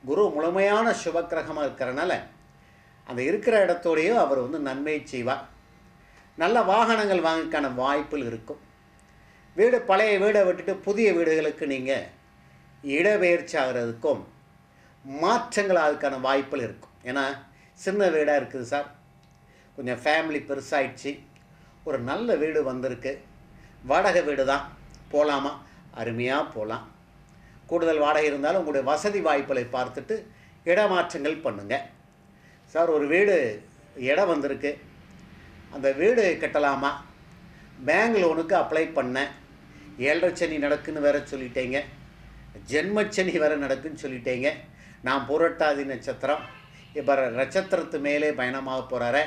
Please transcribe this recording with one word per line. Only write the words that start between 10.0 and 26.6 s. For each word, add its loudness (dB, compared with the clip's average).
வீடை 4
விட்டுட்டு -2
புதிய 2
வீடுகளுக்கு 2
நீங்க -2
இடப்பெயர்ச்சி 2
ஆகிறதுக்கும் -2
மாற்றங்கள் 2
அதுக்கான 0
வாய்ப்புகள் 0
இருக்கும். -16
ஏன்னா, -2
சின்ன 2
வீடா 2
இருக்குது -6
சார், -2
கொஞ்சம் -6
ஃபேமிலி 0
பெருசாயிடுச்சு, -4
ஒரு -4
நல்ல 0
வீடு 0
வந்திருக்கு, -6
வாடகை 4
வீடு 0
தான், 0
போலாமா? 2
அருமையா -2
போலாம். -6